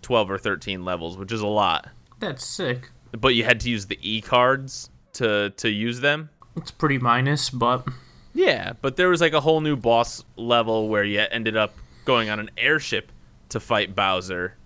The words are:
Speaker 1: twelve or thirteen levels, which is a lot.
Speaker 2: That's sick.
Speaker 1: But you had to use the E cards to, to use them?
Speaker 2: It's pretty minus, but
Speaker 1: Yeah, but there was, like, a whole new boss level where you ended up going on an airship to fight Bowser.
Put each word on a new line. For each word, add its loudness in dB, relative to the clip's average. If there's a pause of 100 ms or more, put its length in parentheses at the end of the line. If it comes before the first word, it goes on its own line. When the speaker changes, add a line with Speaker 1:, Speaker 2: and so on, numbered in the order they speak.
Speaker 1:
twelve 2
or -4
thirteen -4
levels, -6
which -10
is -4
a -2
lot. 2 (320)
Speaker 2:
That's -8
sick. -6 (220)
Speaker 1:
But 2
you 2
had 2
to -2
use -4
the -8
E -6
cards 0 (240)
to, 0
to -2
use -2
them? -2 (260)
Speaker 2:
It's -10
pretty 0
minus, 2
but 0 (460)
Speaker 1:
Yeah, 0
but -2
there 4
was, 2
like, 2
a 4
whole 2
new 0
boss 2 (120)
level 2
where 2
you 0
ended 0
up 0 (300)
going 2
on -2
an -8
airship 0 (380)
to -4
fight 0
Bowser. -2 (100)